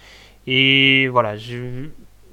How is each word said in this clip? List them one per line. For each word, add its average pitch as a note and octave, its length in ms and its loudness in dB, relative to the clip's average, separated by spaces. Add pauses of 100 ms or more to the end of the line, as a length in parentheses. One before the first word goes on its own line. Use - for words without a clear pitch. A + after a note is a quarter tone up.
(480)
Et C3+ 580 4
voilà, A#2 300 0
je, B2 500 -10 (460)